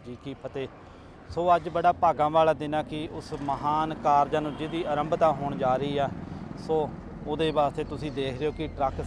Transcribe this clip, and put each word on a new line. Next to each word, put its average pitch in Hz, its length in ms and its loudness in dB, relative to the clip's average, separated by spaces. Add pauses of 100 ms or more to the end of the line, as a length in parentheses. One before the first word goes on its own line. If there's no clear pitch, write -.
ਜੀ 120 180 -12
ਕੀ 135 100 -8
ਫਤਿਹ। 135 340 -8 (640)
ਸੋ 175 260 4
ਅੱਜ 165 140 0
ਬੜਾ 170 220 4
ਭਾਗਾਂ 151 380 4
ਵਾਲਾ 160 240 6
ਦਿਨ 147 220 -4
ਆ 151 80 0
ਕਿ 151 280 -8
ਉਸ 156 300 -10
ਮਹਾਨ 147 520 0
ਕਾਰਜਾਂ 143 480 4
ਨੂੰ 147 140 -4
ਜਿਹਦੀ 156 280 -4
ਆਰੰਭਤਾ 156 480 2
ਹੋਣ 139 260 -2
ਜਾ 127 180 2
ਰਹੀ 143 220 -2
ਆ, 139 120 0 (580)
ਸੋ 156 220 0 (380)
ਉਹਦੇ 151 240 0
ਵਾਸਤੇ 147 320 2
ਤੁਸੀਂ 143 280 -8
ਦੇਖ 131 260 -4
ਰਹੇ 151 100 -2
ਹੋ 147 40 -2
ਕਿ 156 160 -4
ਟਰੱਕ 139 400 -2